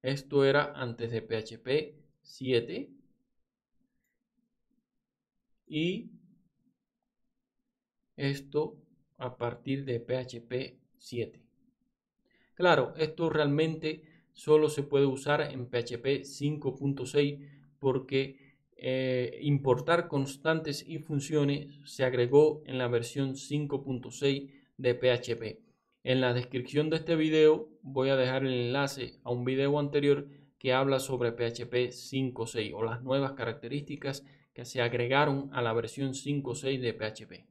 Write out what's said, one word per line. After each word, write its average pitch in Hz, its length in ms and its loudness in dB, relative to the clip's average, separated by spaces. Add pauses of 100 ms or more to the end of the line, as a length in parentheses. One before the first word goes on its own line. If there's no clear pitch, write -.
Esto 143 420 2
era 143 320 4
antes 117 360 -6
de 110 100 -2
P 113 160 -4
H 110 220 -8
P 147 380 -2 (240)
siete 127 680 -2 (2750)
y 175 460 -4 (2000)
esto 139 600 -4 (400)
a 127 200 -10
partir 135 480 -4
de 120 160 -4
P 127 160 -4
H 123 240 -10
P 131 360 -8 (200)
siete. - 440 -8 (1120)
Claro, 165 420 4
esto 160 340 0
realmente 156 760 0 (280)
solo 151 380 4
se 143 120 -2
puede 139 240 4
usar 143 360 0
en 131 240 -6
P 123 120 -4
H 117 200 -4
P 139 260 -2
cinco 143 500 -4
punto 135 320 -2
seis 143 320 2 (420)
porque, 135 760 -2 (220)
eh, 131 640 -2
importar 143 680 2
constantes 151 800 -2
y 156 120 -8
funciones 143 840 -2
se - 220 -2
agregó 139 600 4
en 131 120 -6
la 127 100 0
versión 131 480 -2
cinco 143 480 -4
punto 127 260 -6
seis 139 400 -2 (280)
de 123 180 2
P 127 160 4
H 120 240 0
P. 110 260 -10 (440)
En 127 160 2
la 123 120 2
descripción 131 560 -2
de 160 60 2
este 160 220 0
video 156 500 6 (140)
voy 135 260 0
a 135 80 4
dejar 131 300 2
el 131 80 0
enlace 127 680 -2
a 120 80 -4
un 123 120 -2
video 139 340 2
anterior 143 520 2 (280)
que 127 140 -2
habla 135 300 4
sobre 120 320 -2
P 120 140 -2
H 117 180 -6
P 123 260 0
cinco 127 560 -4
seis 107 260 -4
o 107 100 -4
las 117 200 -4
nuevas 139 300 0
características 135 920 -6 (280)
que 123 100 -14
se 123 180 -4
agregaron 135 720 2
a 127 100 -4
la 113 120 0
versión 131 420 -4
cinco 139 400 -4
seis 135 260 -4
de 113 120 0
P 110 120 -8
H 107 220 -8
P. - 240 -20